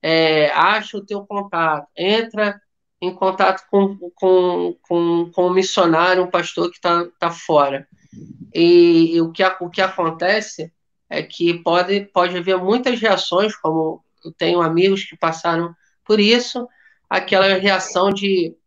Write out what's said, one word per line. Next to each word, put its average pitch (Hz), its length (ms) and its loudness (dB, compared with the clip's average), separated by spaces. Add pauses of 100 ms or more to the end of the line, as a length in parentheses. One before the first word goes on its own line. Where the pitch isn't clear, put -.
é, 160 500 2
acha 208 460 0
o 202 80 -12
teu 202 200 -10
contato, 170 680 -4
entra 208 640 -2 (420)
em 180 120 -6
contato 190 560 0
com, 196 280 0 (180)
com, 180 640 2
com, 170 520 -2
com 180 140 0
um 180 60 0
missionário, 180 720 2
um 175 60 -4
pastor 175 420 -4
que - 100 -20
tá, 170 240 0 (140)
tá 170 100 -2
fora. 147 580 0 (680)
E, 170 600 6
e 170 60 2
o 165 100 -4
que 190 120 -2
a-, 185 160 0
o 175 100 -8
que 196 120 -4
acontece 185 920 -4 (380)
é 151 120 -6
que 170 380 -2
pode, 180 420 0 (120)
pode 180 240 0
haver 185 200 -2
muitas 233 420 -2
reações, 202 560 0
como 160 480 -4 (200)
eu 165 80 -16
tenho 175 300 0
amigos 185 420 0
que - 140 -18
passaram 165 560 -4 (320)
por 214 140 2
isso, 240 480 0 (420)
aquela 190 460 2
reação 190 560 0
de 190 440 -2 (100)